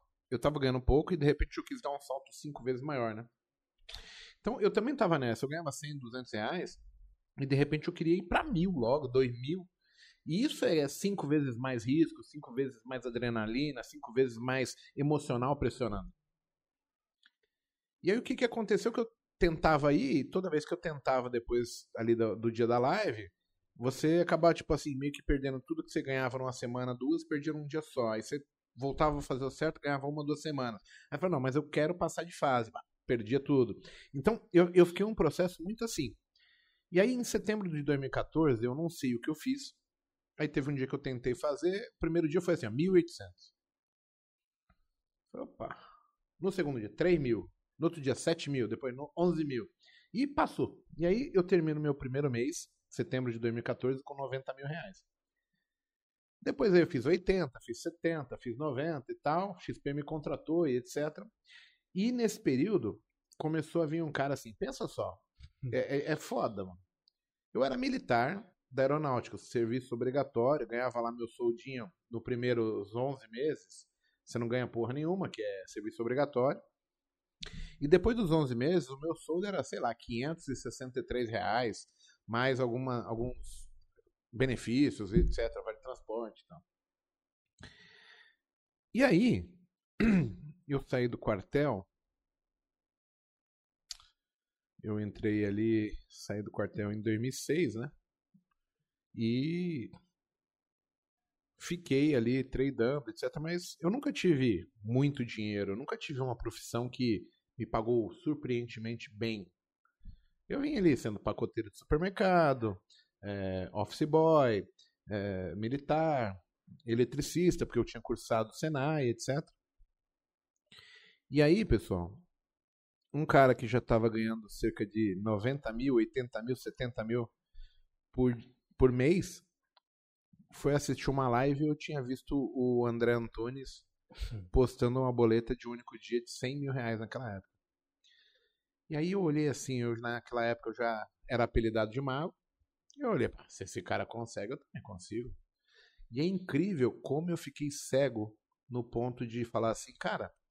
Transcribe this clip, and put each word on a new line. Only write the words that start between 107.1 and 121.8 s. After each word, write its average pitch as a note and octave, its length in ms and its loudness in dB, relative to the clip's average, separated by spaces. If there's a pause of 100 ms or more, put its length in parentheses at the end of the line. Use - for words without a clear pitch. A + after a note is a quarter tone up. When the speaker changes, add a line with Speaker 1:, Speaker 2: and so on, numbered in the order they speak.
Speaker 1:
me A2+ 80 -6
pagou A2+ 480 0
surpreendentemente A#2+ 1000 -6
bem. G#2+ 400 -6 (960)
Eu - 140 -4
vim D4 160 -2
ali E3+ 180 6
sendo G#2 240 -4
pacoteiro G#2+ 520 -4
de - 80 -20
supermercado, D#3 1000 2 (440)
é, F#2+ 500 -4
office G#2 340 -2
boy, D3 580 6 (440)
é, G2 460 -4
militar, C3 840 0 (460)
eletricista, C#3 800 2
porque - 140 0
eu A2+ 40 2
tinha A2+ 160 -8
cursado A2+ 540 -2
Senai, D3+ 560 0
et A#2 100 -2
cetera. C3+ 320 -4 (1800)
E C#3+ 100 6
aí, F3+ 240 6
pessoal, G2 500 0 (960)